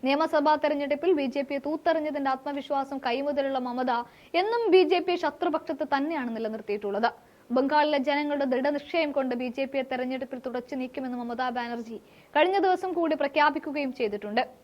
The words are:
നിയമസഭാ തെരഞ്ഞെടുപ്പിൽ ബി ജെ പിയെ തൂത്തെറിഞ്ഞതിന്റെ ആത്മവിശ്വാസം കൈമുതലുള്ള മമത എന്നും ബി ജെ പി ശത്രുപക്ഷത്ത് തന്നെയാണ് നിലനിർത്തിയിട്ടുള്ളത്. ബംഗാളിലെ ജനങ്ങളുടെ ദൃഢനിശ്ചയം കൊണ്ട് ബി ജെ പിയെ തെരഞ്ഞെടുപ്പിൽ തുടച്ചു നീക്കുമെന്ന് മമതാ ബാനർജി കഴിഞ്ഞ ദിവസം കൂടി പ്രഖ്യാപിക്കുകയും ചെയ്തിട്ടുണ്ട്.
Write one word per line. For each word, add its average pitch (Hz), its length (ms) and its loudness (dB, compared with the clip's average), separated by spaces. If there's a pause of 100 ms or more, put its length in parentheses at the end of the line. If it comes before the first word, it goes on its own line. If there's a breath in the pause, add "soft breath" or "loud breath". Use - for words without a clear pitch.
നിയമസഭാ 302 480 2 (100)
തെരഞ്ഞെടുപ്പിൽ 294 560 0
ബി 277 140 0
ജെ 285 140 0
പിയെ 277 180 -4
തൂത്തെറിഞ്ഞതിന്റെ 302 680 0
ആത്മവിശ്വാസം 277 720 -4
കൈമുതലുള്ള 269 640 0
മമത 254 240 -2 (500 loud breath)
എന്നും 466 220 0 (100)
ബി 370 80 10 (100)
ജെ 359 140 4
പി 349 180 0
ശത്രുപക്ഷത്ത് 311 720 -2
തന്നെയാണ് 277 440 -2
നിലനിർത്തിയിട്ടുള്ളത്. 214 720 -2 (460 soft breath)
ബംഗാളിലെ 294 520 4
ജനങ്ങളുടെ 285 460 0
ദൃഢനിശ്ചയം 294 640 0
കൊണ്ട് 262 240 0
ബി 254 160 -2
ജെ 269 140 0
പിയെ 269 200 -2
തെരഞ്ഞെടുപ്പിൽ 254 560 -6
തുടച്ചു 247 340 -6
നീക്കുമെന്ന് 254 400 -6
മമതാ 240 360 -4
ബാനർജി 233 420 -8 (360 loud breath)
കഴിഞ്ഞ 359 300 6
ദിവസം 370 320 2
കൂടി 320 240 2
പ്രഖ്യാപിക്കുകയും 294 760 2
ചെയ്തിട്ടുണ്ട്. 208 440 -2 (200)